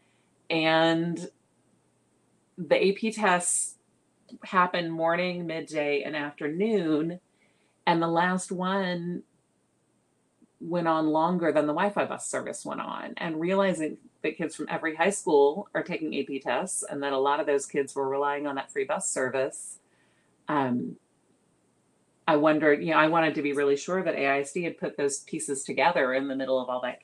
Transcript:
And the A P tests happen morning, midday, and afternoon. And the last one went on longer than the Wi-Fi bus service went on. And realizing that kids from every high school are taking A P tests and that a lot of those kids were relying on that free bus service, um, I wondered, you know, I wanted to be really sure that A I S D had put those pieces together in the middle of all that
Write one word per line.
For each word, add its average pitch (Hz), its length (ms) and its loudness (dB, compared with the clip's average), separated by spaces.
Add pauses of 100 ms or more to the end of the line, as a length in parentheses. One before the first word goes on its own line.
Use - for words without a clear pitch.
(480)
And 330 800 2 (1300)
the 170 260 2
A 190 100 4
P 220 200 -2
tests 185 640 0 (680)
happen 180 460 2
morning, 170 560 -2
midday, 147 560 -2
and 156 140 -6
afternoon. 165 1040 0 (680)
And 170 140 4
the 165 80 0
last 180 420 2
one 180 720 -2 (1400)
went 170 280 -2
on 160 200 2
longer 160 440 2
than 147 140 2
the 151 80 0
Wi-Fi 185 320 0
bus - 200 -8
service - 380 -8
went - 160 -8
on. - 380 -8
And 156 220 -4
realizing 180 580 0 (240)
that 151 160 -4
kids 165 160 -4
from - 160 -8
every 160 260 -4
high 170 140 2
school 156 640 4
are 165 80 0
taking 156 320 -6
A 143 80 -2
P 135 180 -6
tests 143 480 -4
and 143 140 -6
that 139 100 -2
a 135 60 0
lot 143 200 4
of 156 80 -2
those 139 200 2
kids 139 280 -4
were 139 140 -2
relying 143 380 -2
on 139 80 -4
that - 180 -8
free 139 120 -2
bus 175 220 -4
service, - 720 -4 (720)
um, 131 480 0 (1300)
I 160 100 4
wondered, 151 460 6
you 170 80 -2
know, 156 80 4
I 156 80 8
wanted 160 300 2
to 151 60 -2
be 143 100 0
really 143 240 2
sure 180 260 -2
that 170 140 -2
A 139 100 0
I 139 140 4
S 143 120 -6
D 175 120 -4
had 160 140 -6
put - 180 -6
those 139 240 -2
pieces - 420 -6
together 139 500 2
in 135 140 0
the 135 80 -4
middle 131 260 0
of 123 80 -6
all 127 140 -4
that 123 220 -6